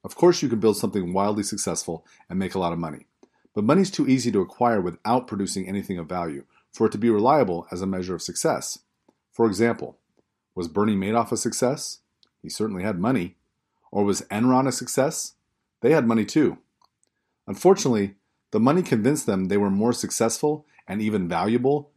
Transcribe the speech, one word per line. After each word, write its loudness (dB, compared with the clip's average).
Of -14
course, 4
you -2
can 0
build 2
something -4
wildly 0
successful -6
and -4
make -4
a 0
lot 0
of -6
money, -10
but -2
money's 4
too 0
easy 2
to 4
acquire 0
without -2
producing -6
anything -6
of -10
value -6
for 0
it 0
to -6
be 2
reliable 2
as -8
a -4
measure -4
of -10
success. -6
For 2
example, -2
was -6
Bernie 0
Madoff 0
a 0
success? -2
He -14
certainly -6
had -4
money. -2
Or 0
was 0
Enron 2
a -2
success? -2
They 4
had 4
money 2
too. 2
Unfortunately, 2
the 2
money 6
convinced 0
them 0
they 0
were 2
more 2
successful -2
and -6
even -2
valuable 0